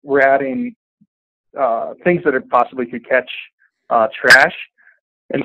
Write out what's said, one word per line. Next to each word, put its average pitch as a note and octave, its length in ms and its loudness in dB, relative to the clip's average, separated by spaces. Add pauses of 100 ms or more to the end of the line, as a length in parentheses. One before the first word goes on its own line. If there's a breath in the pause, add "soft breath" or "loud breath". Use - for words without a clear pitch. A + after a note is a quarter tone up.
we're C#3 180 0
adding, C3+ 540 0 (840)
uh, A2+ 340 -4 (100)
things F3 220 0
that C#3 100 2
are B2+ 60 -2
possibly B2+ 440 -2
could A#2+ 220 -12
catch, B2+ 220 -2 (600)
uh, A2+ 240 2
trash. C#3 420 4 (800 soft breath)
And C#3 120 -4